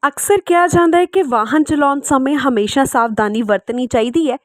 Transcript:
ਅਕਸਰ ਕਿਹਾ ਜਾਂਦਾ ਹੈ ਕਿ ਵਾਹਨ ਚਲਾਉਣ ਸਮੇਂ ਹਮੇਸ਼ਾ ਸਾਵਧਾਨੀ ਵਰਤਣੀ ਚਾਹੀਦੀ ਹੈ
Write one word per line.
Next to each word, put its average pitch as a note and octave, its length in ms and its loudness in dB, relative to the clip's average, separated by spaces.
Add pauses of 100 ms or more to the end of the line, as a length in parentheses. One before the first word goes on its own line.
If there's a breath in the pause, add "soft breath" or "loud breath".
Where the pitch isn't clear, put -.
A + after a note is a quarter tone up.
ਅਕਸਰ G4 380 0
ਕਿਹਾ F4 200 2
ਜਾਂਦਾ E4+ 320 2
ਹੈ F4+ 60 4
ਕਿ F#4 180 -2
ਵਾਹਨ B3 420 0
ਚਲਾਉਣ C#4+ 360 0
ਸਮੇਂ C#4 360 0
ਹਮੇਸ਼ਾ C4 480 0
ਸਾਵਧਾਨੀ A3+ 580 -2
ਵਰਤਣੀ A3+ 440 -2
ਚਾਹੀਦੀ B3 440 0
ਹੈ B3 140 -4